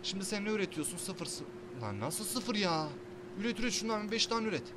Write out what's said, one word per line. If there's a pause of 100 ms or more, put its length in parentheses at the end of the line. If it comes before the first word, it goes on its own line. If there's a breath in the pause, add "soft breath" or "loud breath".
Şimdi
sen
ne
üretiyorsun?
Sıfır,
sı-, (380)
lan
nasıl
sıfır
ya? (500)
Üret,
üret
şundan
beş
tane
üret.